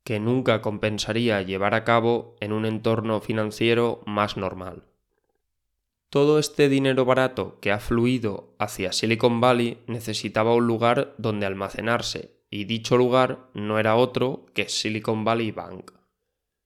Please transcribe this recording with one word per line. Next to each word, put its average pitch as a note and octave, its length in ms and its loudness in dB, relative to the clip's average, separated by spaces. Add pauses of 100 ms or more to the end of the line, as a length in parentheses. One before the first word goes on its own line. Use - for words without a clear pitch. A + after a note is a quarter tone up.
que G#2+ 140 -4
nunca A2+ 440 2
compensaría G#2+ 800 0
llevar F#2+ 320 -2
a A2+ 100 0
cabo A#2 560 0
en G#2+ 120 -6
un A2 140 -2
entorno A2 540 -2
financiero A2+ 840 0
más G#2 320 -2
normal. F#2 460 -8 (1300)
Todo D3 300 4
este D3 280 2
dinero C3+ 360 2
barato B2+ 560 0
que G2+ 100 0
ha G#2 80 2
fluido A#2 800 -2
hacia G2 320 -4
Silicon A#2 500 2
Valley A#2+ 460 2
necesitaba A2+ 720 0
un A#2+ 100 4
lugar A#2 520 2
donde G#2+ 280 -2
almacenarse, G2 1040 -6
y G2+ 140 -6
dicho A2+ 320 0
lugar B2+ 580 2
no G#2 240 -2
era A2 160 2
otro B2+ 600 0
que G2+ 140 -4
Silicon A2 560 -4
Valley A2+ 280 0
Bank. F#2 400 -14 (720)